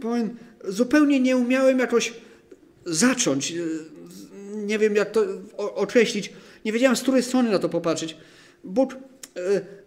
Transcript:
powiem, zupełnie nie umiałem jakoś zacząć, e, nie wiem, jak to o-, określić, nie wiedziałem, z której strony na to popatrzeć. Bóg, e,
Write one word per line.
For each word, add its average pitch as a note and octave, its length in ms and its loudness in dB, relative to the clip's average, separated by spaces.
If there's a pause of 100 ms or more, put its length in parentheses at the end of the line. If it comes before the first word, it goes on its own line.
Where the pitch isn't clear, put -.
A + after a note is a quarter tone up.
powiem, A3+ 340 -2 (280)
zupełnie C4 560 2
nie B3+ 160 2
umiałem C4 420 2
jakoś A#3 340 0 (720)
zacząć, E3 680 0
e, E3 40 -8 (1000)
nie G#3+ 220 -4
wiem, G#3 180 2
jak G3+ 140 2
to A3 100 0 (360)
o-, G3 180 -6
określić, G3+ 580 0 (320)
nie G#3+ 80 -2
wiedziałem, A#3+ 240 4
z - 60 -4
której C4 200 4
strony B3 280 0
na F#3+ 80 2
to E3+ 100 0
popatrzeć. E3 480 -4 (480)
Bóg, B3+ 280 0
e, - 680 -6 (260)